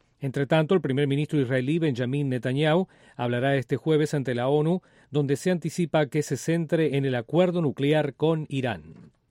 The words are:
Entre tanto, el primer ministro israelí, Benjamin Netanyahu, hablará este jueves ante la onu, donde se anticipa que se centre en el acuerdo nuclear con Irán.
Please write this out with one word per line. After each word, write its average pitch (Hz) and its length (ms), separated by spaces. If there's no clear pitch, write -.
Entre 139 260
tanto, 160 300
el 165 60
primer 139 260
ministro 147 320
israelí, 131 400
Benjamin 139 480
Netanyahu, 139 600
hablará 123 400
este 135 220
jueves 156 360
ante 127 220
la 123 140
onu, 156 320
donde 143 280
se 180 140
anticipa 160 560
que 151 140
se 147 140
centre 160 600
en 139 80
el 127 100
acuerdo 175 460
nuclear 143 540
con 156 340
Irán. 113 640